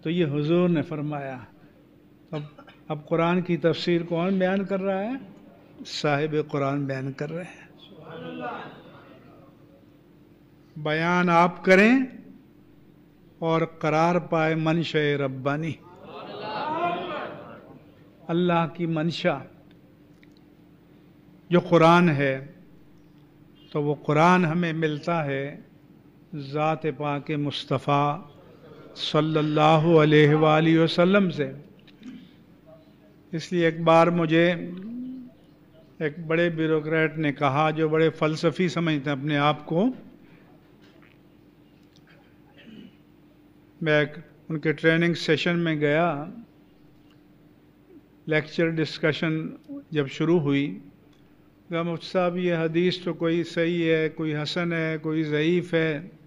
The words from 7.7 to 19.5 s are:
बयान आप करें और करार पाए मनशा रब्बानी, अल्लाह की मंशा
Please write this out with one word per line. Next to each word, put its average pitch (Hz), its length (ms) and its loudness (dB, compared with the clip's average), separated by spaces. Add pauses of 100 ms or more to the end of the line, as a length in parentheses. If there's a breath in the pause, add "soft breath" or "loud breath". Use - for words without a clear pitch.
बयान 165 540 0
आप 175 360 4
करें 220 420 6 (1300)
और 165 240 0 (160)
करार 165 380 2 (120)
पाए 160 260 0
मनशा 160 460 0 (120)
रब्बानी, 139 600 -4 (2500)
अल्लाह 170 380 2
की 170 200 -6
मंशा 160 480 -2 (2250)